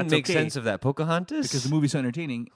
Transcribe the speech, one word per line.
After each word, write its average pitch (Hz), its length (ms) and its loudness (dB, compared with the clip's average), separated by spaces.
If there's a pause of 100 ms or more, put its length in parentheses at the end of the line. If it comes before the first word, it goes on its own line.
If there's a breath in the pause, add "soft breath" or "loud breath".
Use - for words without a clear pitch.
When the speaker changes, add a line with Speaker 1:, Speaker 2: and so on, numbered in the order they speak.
Speaker 1:
that's 156 40 -4
Speaker 2:
make 151 140 4
Speaker 1:
okay, 185 80 2
Speaker 2:
sense 156 240 2
of 117 80 -2
that. 101 160 0
Pocahontas? 165 680 0
Speaker 1:
because 135 160 -2
the 131 60 -2
movie's 147 240 2
so 147 60 0
entertaining, 123 560 -4